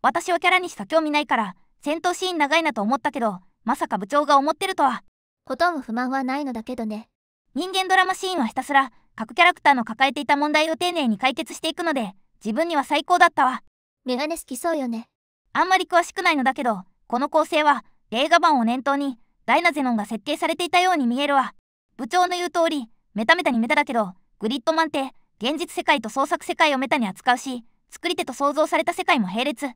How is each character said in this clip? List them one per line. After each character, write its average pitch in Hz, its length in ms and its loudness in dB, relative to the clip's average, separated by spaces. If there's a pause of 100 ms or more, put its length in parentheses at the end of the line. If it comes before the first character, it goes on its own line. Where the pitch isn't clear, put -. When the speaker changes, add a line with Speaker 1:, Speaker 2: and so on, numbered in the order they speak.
Speaker 1:
私 302 300 0
は 339 80 2
キ 370 80 0
ャ 349 40 4
ラ 370 80 2
に 359 100 -6
し - 60 -16
か 196 100 -10
興 320 160 2
味 302 100 -2
な 294 80 0
い 294 80 -4
か 269 100 2
ら、 202 180 -4 (260)
戦 311 180 -4
闘 359 140 0
シ 370 140 -4
ー 359 60 -4
ン 339 40 -4
長 294 200 2
い 330 60 2
な 294 100 0
と 220 80 -4
思 233 160 0
っ - 20 -4
た 294 120 -4
け 277 80 -8
ど、 208 200 -2 (240)
ま 226 120 2
さ 320 120 -4
か 226 100 -4
部 196 100 -6
長 294 180 2
が 285 120 6
思 285 140 2
っ 359 40 0
て 392 120 -6
る 381 80 -4
と 330 80 2
は。 247 200 0 (420)
Speaker 2:
ほ 262 100 -6
と 349 160 0
ん 330 40 -6
ど 269 60 -6
不 226 120 -10
満 247 160 -2
は 269 140 -2
な 262 140 -4
い 294 80 -6
の 262 60 -6
だ 226 120 -10
け 254 120 -10
ど 240 100 -8
ね。 214 220 -10 (480)
Speaker 1:
人 359 160 -4
間 370 160 -2
ド 359 80 4
ラ 381 80 6
マ 370 100 0
シ 381 140 -4
ー 370 80 -2
ン 330 40 -2
は 226 80 0
ひ - 80 -8
た 254 80 -4
す 285 100 -6
ら、 269 180 4 (240)
各 220 180 -10
キ - 80 2
ャ 339 40 8
ラ 349 80 6
ク - 80 -8
タ 294 100 6
ー - 20 6
の 247 120 0
抱 262 240 0
え - 20 -4
て 277 80 -8
い 285 60 -6
た 285 100 4
問 294 160 0
題 311 200 2
を 302 40 -2
丁 349 160 -2
寧 311 160 0
に 214 100 2
解 262 180 0
決 - 180 -8
し - 80 -14
て 320 80 -2
い 330 40 -6
く 349 100 -8
の 330 100 0
で、 226 200 -4 (300)
自 214 80 -4
分 311 160 0
に 339 80 -4
は 277 80 0
最 294 220 0
高 359 140 2
だ 349 80 8
っ - 40 6
た 277 140 2
わ。 254 180 -2 (420)
Speaker 2:
メ 254 120 -4
ガ 294 100 -4
ネ 330 100 -6
好 - 60 -14
き 247 140 -12
そ 339 140 -2
う 320 60 0
よ 262 100 -4
ね。 233 200 -8 (460)
Speaker 1:
あ 302 100 2
ん 370 60 0
ま 381 80 4
り 370 80 0
詳 349 180 2
し - 100 -8
く 392 100 -6
な 359 80 2
い 311 40 2
の 269 80 0
だ 262 100 2
け 285 100 -6
ど、 208 200 -2 (240)
こ 233 120 -2
の 285 100 -2
構 311 160 2
成 302 180 0
は、 285 220 2 (260)
映 262 160 0
画 330 120 6
版 311 200 4
を 226 60 0
念 247 180 -2
頭 277 140 0
に、 277 220 -4 (260)
ダ 247 120 4
イ 330 40 2
ナ 339 100 2
ゼ 285 120 -4
ノ 247 100 0
ン - 20 0
が 214 100 -4
設 214 180 -10
計 294 120 -4
さ 339 120 -4
れ 320 80 -2
て 359 100 -4
い - 40 -6
た 359 100 2
よ 370 140 4
う - 40 2
に 269 80 0
見 240 160 -2
え 294 60 -2
る 285 80 2
わ。 247 180 0 (420)
部 262 120 -10
長 359 200 2
の - 20 -4
言 349 180 -4
う - 20 -4
通 330 200 0
り、 285 200 -4 (240)
メ 220 120 -4
タ 330 100 6
メ 359 80 -4
タ 320 80 0
に 240 80 0
メ 220 80 0
タ 302 80 2
だ 294 100 2
け 277 80 -8
ど、 208 200 -2 (260)
グ 220 100 -4
リ 277 80 -2
ッ 233 80 -6
ド 320 80 2
マ 320 120 2
ン - 20 -6
っ - 20 -6
て、 269 220 -4 (280)
現 277 180 -2
実 330 120 -6
世 - 140 -6
界 285 180 2
と 220 80 -8
創 269 160 0
作 330 180 -4
世 349 120 -6
界 311 180 2
を 262 40 0
メ 254 120 -4
タ 311 80 2
に 226 100 0
扱 247 260 0
う 247 40 2
し、 247 280 -10 (260)
作 - 180 -6
り 349 60 -2
手 359 100 -4
と 262 80 -10
創 285 200 0
造 311 120 2
さ 320 120 -2
れ 320 60 0
た 339 100 -2
世 359 120 -4
界 330 140 2
も 190 80 0
並 220 180 -4
列。 294 300 -6